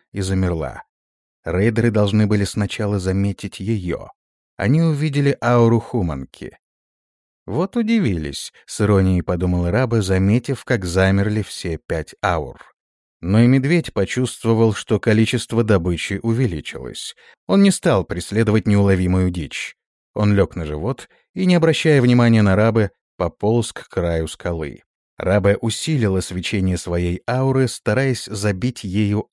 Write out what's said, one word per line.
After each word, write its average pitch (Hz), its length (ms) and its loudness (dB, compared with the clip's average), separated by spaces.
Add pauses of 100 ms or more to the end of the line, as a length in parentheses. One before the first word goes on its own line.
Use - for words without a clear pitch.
(120)
и 101 100 -4
замерла. 90 600 -2 (640)
Рейдеры 110 460 0
должны 104 360 2
были 101 180 0
сначала 104 540 -4
заметить 95 600 -4
её. 95 480 -4 (480)
Они 143 260 2
увидели 143 580 0
ауру 117 400 4
Хуманки. 80 760 -6 (880)
"Вот 147 300 -4
удивились", — 143 760 -2 (140)
с - 160 -6
иронией 92 400 4
подумал 87 480 0
Раба, 113 320 0
заметив, 98 640 0
как 110 180 -2
замерли 95 560 2
все 82 380 -8
пять - 440 -8
аур. 82 400 -4 (600)
Но 98 180 2
и 120 60 6
медведь 135 480 2
почувствовал, 113 800 0
что - 260 -2
количество 110 640 0
добычи 92 580 -2
увеличилось. 92 960 -6 (300)
Он 196 160 4
не 196 80 6
стал 117 340 0
преследовать 104 640 0
неуловимую 92 640 2
дичь. - 460 -8 (380)
Он 104 200 2
лёг 95 220 2
на 82 100 -6
живот 78 420 -8 (240)
и, 185 140 -2
не 180 80 4
обращая 156 480 4
внимания 120 400 4
на 98 120 4
Рабе, 107 360 2 (260)
пополз 107 560 -2
к - 160 -18
краю 82 400 -2
скалы. 80 540 -8 (340)
Рабе 101 400 2
усилила 110 640 -2
свечение 92 560 -2
своей 87 500 -4
ауры, 131 400 0
стараясь 123 600 -2
забить 104 580 -4
ею 104 480 0